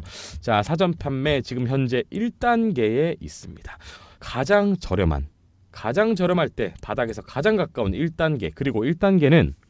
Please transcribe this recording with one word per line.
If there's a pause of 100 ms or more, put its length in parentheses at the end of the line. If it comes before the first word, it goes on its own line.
(420)
자,
사전
판매
지금
현재
일
단계에
있습니다. (460)
가장
저렴한, (460)
가장
저렴할
때
바닥에서
가장
가까운
일
단계,
그리고
일
단계는 (140)